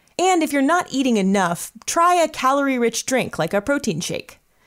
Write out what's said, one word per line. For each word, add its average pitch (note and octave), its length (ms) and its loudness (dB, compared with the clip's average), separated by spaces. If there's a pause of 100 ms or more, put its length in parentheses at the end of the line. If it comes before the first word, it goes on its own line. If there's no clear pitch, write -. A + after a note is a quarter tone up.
(180)
And F4+ 240 2
if D4 100 -2
you're C#4 120 2
not E4+ 280 0
eating B3+ 260 2
enough, F#3+ 540 0 (140)
try F4 300 2
a E4 120 2
calorie-rich C4 800 0
drink B3 320 -2
like E3 160 -2
a G3+ 80 0
protein G#3+ 380 -2
shake. - 400 -10 (280)